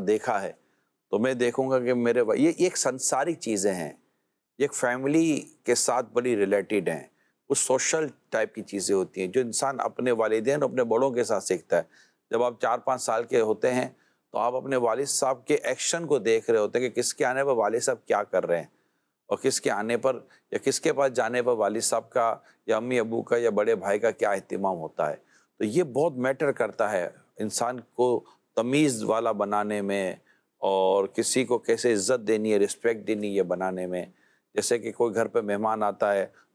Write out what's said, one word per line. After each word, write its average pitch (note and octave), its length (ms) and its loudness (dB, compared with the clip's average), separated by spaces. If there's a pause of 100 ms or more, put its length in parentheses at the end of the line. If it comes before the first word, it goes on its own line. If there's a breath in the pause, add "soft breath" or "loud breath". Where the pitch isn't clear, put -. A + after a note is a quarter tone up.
دیکھا G#2+ 360 0
ہے E2 100 -8 (580)
تو G2+ 80 0
میں C3 160 2
دیکھوں B2 360 0
گا C3 100 4
کہ B2 140 2
میرے A#2+ 260 4
وا-، G#2+ 160 2
یہ، D3 120 4
یہ F3 80 4
ایک F3 200 2
سنسارک C#3+ 640 -2
چیزیں G2+ 340 0
ہیں، F2 180 -6 (640)
یہ B2+ 60 2
ایک C#3 100 -4
فیملی C#3 640 0 (240)
کے A#2+ 100 2
ساتھ B2 380 0
بڑی B2 240 0
related G2 520 0
ہیں۔ D#2+ 200 -6 (400)
کچھ C#3 100 0
سوشل D3 480 0 (240)
type A2 240 -2
کی A2 80 -10
چیزیں G2 320 -2
ہوتی F#2 260 0
ہیں F#2 80 -2
جو A2 120 2
انسان B2+ 400 -2
اپنے B2 300 -2
والدین A2+ 520 0
اور C3 80 0
اپنے B2 140 0
بڑوں A#2 260 2
کے A#2+ 140 0
ساتھ G#2 200 -2
سیکھتا F2+ 320 -2
ہے۔ E2 60 4 (480 soft breath)
جب A#2 120 0
آپ B2 180 -2
چار A#2+ 180 0
پانچ B2+ 240 -4
سال A#2 220 -2
کے A#2 160 2
ہوتے A2 340 0
ہیں B2+ 140 0 (440 soft breath)
تو A#2 60 -4
آپ A#2+ 160 0
اپنے C3 220 -4
والد B2 300 0
صاحب C3 400 -2
کے D3 80 2
ایکشن D3 520 -2
کو C#3+ 120 2
دیکھ A2+ 320 2
رہے A2+ 80 4
ہوتے G#2 200 0
ہیں B2 120 0
کہ A#2+ 120 -2
کس - 120 -4
کے C#3+ 100 -2
آنے C3 200 0
پر C#3 60 2
والد A2+ 300 2
صاحب B2 260 -2
کیا G#2 160 0
کر F2+ 240 0
رہے E2+ 120 0
ہیں E2 80 -6 (600)
اور - 120 -4
کس - 220 0
کے - 100 -2
آنے A2 260 -2
پر B2 220 -2 (320 soft breath)
یا G#2+ 80 -4
کس - 220 -2
کے D#3 120 2
پاس C#3 200 2
جانے A#2+ 300 0
پر B2 100 2
والد G#2+ 280 0
صاحب A2+ 300 -2
کا A2+ 260 0 (300 soft breath)
یا A2 100 2
امی B2 220 0
ابو A2+ 240 -2
کا A#2+ 140 0
یا A#2+ 140 2
بڑے G#2+ 240 2
بھائی G2+ 240 0
کا A2 120 2
کیا G#2+ 200 -2
اہتمام G2 460 -2
ہوتا D#2 340 -4
ہے۔ D2 60 -6 (420 soft breath)
تو A2 60 -2
یہ A#2+ 180 0
بہت D3 300 0
matter C3+ 400 0
کرتا G#2+ 400 -2
ہے F2+ 160 -2 (300)
انسان A#2 420 -4
کو A#2+ 440 0 (300 soft breath)
تمیز B2 500 2
والا A2+ 280 2
بنانے G#2 500 -2
میں G2 340 -2 (420 soft breath)
اور G2 480 2
کسی - 380 0
کو A#2+ 140 0
کیسے A#2 340 0
عزت G#2+ 360 0
دینی A2 240 2
ہے، G#2 60 4
respect G#2 500 0
دینی G#2 280 -2
ہے F#2+ 60 2
بنانے F#2 440 -2
میں۔ F2+ 200 -4 (480 soft breath)
جیسے A#2 240 0
کہ A2 140 -8
کوئی A#2 220 0
گھر A2 120 2
پہ A2+ 140 -2
مہمان G#2+ 420 -2
آتا G#2 320 0
ہے G2 120 0 (280 soft breath)